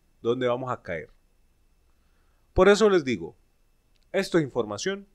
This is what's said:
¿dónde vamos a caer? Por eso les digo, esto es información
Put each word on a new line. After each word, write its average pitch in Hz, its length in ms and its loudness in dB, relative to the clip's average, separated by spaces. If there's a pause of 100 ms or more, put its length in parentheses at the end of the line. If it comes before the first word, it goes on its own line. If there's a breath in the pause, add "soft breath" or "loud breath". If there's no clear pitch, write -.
(200)
¿dónde 123 280 -2
vamos 123 240 -2
a 117 100 -10
caer? - 280 -10 (1400)
Por 185 160 6
eso 208 220 6
les 175 140 2
digo, 87 320 -6 (760)
esto 190 280 0
es 156 60 0
información 127 720 -6